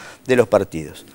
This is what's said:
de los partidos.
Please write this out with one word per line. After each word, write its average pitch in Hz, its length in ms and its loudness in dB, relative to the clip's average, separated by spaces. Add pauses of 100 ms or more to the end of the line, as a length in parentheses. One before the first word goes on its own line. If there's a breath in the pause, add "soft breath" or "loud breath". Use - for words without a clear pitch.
(260 loud breath)
de 131 80 2
los 120 140 2
partidos. 82 680 -2